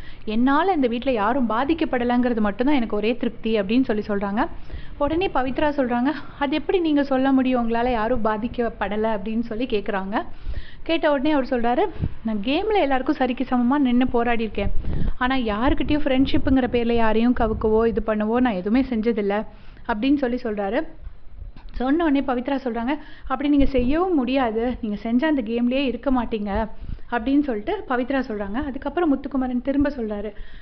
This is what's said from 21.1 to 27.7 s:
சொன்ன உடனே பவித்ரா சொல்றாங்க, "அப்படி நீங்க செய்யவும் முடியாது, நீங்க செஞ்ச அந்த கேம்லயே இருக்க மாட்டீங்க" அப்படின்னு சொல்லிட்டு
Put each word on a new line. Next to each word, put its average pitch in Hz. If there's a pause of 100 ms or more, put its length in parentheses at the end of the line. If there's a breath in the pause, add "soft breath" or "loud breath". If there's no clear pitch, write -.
சொன்ன 277
உடனே 277
பவித்ரா 262
சொல்றாங்க, 233 (300 loud breath)
"அப்படி 277
நீங்க 277
செய்யவும் 294
முடியாது, 247
நீங்க 208
செஞ்ச 240
அந்த 285
கேம்லயே 240
இருக்க 247
மாட்டீங்க" 214 (440 loud breath)
அப்படின்னு 247
சொல்லிட்டு 285